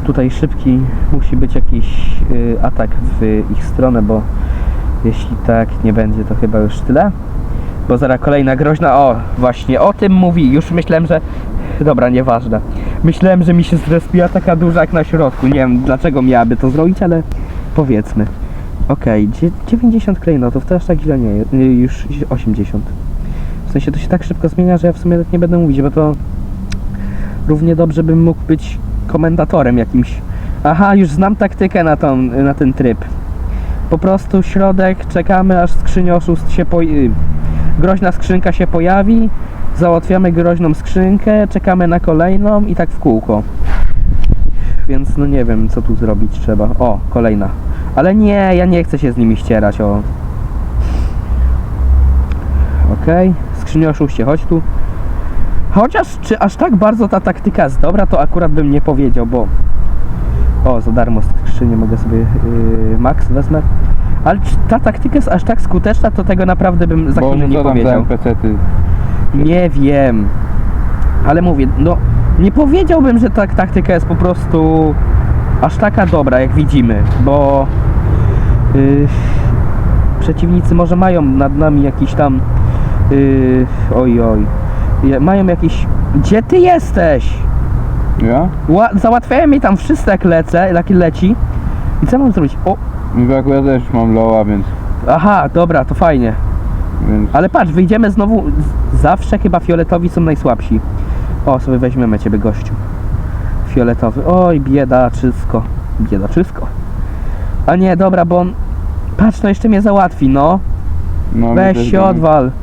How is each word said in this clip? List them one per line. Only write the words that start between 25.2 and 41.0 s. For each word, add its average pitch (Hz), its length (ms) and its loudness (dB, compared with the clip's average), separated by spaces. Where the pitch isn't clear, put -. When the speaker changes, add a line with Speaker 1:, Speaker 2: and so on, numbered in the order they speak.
Speaker 1:
nie 170 60 0
będę 175 180 0
mówić, 143 240 0
bo 139 100 0
to 151 200 0
równie 160 280 0
dobrze 160 280 0
bym 160 200 2
mógł 165 240 0
być - 320 -4
komentatorem 156 680 0
jakimś. 120 440 -2
Aha, 190 320 2
już 190 140 2
znam 185 260 0
taktykę 190 480 -2
na 151 140 0
tą, 139 200 0
na 131 360 0
ten 135 200 0
tryb. 123 240 0
Po 165 80 0
prostu 190 460 0
środek, 190 640 0
czekamy 185 540 0
aż 175 100 2
skrzynia 175 440 2
oszust 165 360 0
się - 140 2
po-, 170 180 2
y, 143 280 2
groźna 180 320 2
skrzynka 185 400 0
się 180 160 0
pojawi, 202 600 2
załatwiamy 175 540 0
groźną 170 420 0
skrzynkę, 202 760 0